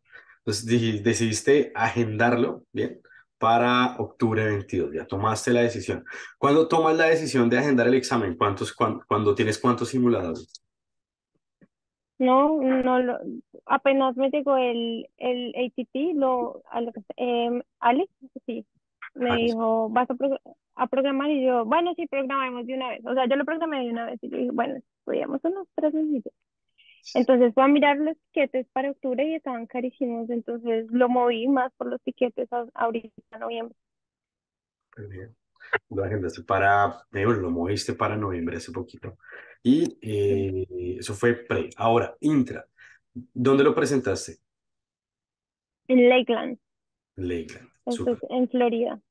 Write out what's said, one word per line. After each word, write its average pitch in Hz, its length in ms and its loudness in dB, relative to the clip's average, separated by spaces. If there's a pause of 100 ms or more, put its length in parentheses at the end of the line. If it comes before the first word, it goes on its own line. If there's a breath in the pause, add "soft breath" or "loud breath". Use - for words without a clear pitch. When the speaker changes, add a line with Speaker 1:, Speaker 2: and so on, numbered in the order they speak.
(400 loud breath)
Speaker 1:
Entonces, 107 280 -4
diji-, 113 340 2
decidiste 113 720 2
agendarlo, 117 960 0
¿bien? - 300 -6 (360 soft breath)
Para 123 640 2
octubre 110 460 0
veintidós, 98 480 -2
ya 80 120 -6
tomaste 107 480 -2
la 120 80 4
decisión. 104 440 -2 (320 loud breath)
¿Cuándo 151 300 4
tomas 160 300 4
la 165 80 4
decisión 143 440 2
de 123 100 2
agendar 131 280 4
el 131 80 6
examen? 110 420 0
¿Cuántos, 101 360 -2
cuán-, - 340 -2
cuándo 104 280 2
tienes 107 240 0
cuántos 120 300 0
simuladores? 104 600 0 (1700)
Speaker 2:
No, 277 420 4
no 254 380 2
lo, 247 200 -2 (460)
apenas 269 500 2
me 269 140 0
llegó 277 280 0
el, 233 500 -2 (100)
el 247 380 -4
A 247 200 -2
T 247 160 -6
T, 311 220 -2
lo, 262 560 -2
al-, 233 240 -6 (240)
em, 240 460 -2 (160)
Alex, 262 320 2 (340)
sí, 226 200 -10 (500)
me 240 200 0
Speaker 1:
Alex. 233 200 0
Speaker 2:
dijo, 226 340 0
"¿Vas 247 200 2
a 254 60 -4
pro-, 269 240 -2 (360)
a 247 120 0
programar?". 277 440 0
Y 277 140 0
yo, 247 200 2
"Bueno, 339 300 2
sí, 330 120 -6
programemos 262 600 -4
de 262 80 -6
una 262 140 -6
vez". 220 160 -10
O 247 100 -4
sea, 262 120 2
yo 262 100 2
lo 285 80 0
programé 311 400 -4
de 240 60 -4
una 233 140 -4
vez 226 160 -8
y 247 80 -10
yo 262 80 -8
dije, 247 160 -2
"Bueno, 233 220 -2 (240)
estudiamos - 440 -4
unos 370 320 -4
tres 302 200 -2
meses". 302 380 -4 (680 loud breath)
Speaker 1:
Sí. - 200 -2
Speaker 2:
Entonces 240 340 4
fue 262 100 6
a - 40 6
mirar 285 280 6
los 302 200 -2 (140)
tiquetes 262 420 0
para 269 180 -2
octubre 269 360 -2
y 320 80 -2
estaban 240 320 -8
carísimos, 240 640 -6
entonces 233 640 -4
lo 247 180 4
moví 240 380 0
más 262 300 0
por 247 100 -6
los 247 160 -6
tiquetes 247 500 -4
a-, 240 220 -4
ahorita 226 340 -4 (220)
en 220 100 -16
noviembre. 233 340 -10 (1200)
Speaker 1:
Muy 104 100 -14
bien. 98 280 -16 (540 loud breath)
Lo 98 140 -4
agendaste 92 400 -6
para, 98 440 2 (260)
eh, 101 120 -2
bueno, 110 160 2
lo 87 100 -2
moviste 87 420 -4
para 104 240 -4
noviembre 85 400 -4
hace - 140 -14
poquito. - 460 -12 (460 loud breath)
Y, 143 340 2 (300)
Speaker 2:
Sí. 98 140 2 (220)
Speaker 1:
eh, 90 360 -8
eso - 160 -8
fue 120 200 2
pre. - 420 -4
Ahora, 117 440 2
intra. 147 460 0 (460 soft breath)
¿Dónde 135 500 2
lo 151 120 4
presentaste? 135 640 -2 (1500)
Speaker 2:
En 247 220 8
Lakeland. 247 480 2 (580)
Speaker 1:
Lakeland, 85 540 -8 (160)
Speaker 2:
Eso 240 120 -4
Speaker 1:
súper. 240 160 -2
Speaker 2:
es 220 60 -8 (120)
en 254 180 0
Florida. 240 500 -2 (120)